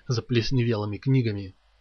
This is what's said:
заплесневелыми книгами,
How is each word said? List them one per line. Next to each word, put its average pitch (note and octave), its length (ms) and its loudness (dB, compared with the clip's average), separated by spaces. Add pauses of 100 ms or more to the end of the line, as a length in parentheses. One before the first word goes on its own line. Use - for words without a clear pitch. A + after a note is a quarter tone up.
заплесневелыми A2+ 880 0
книгами, G#2+ 560 0 (260)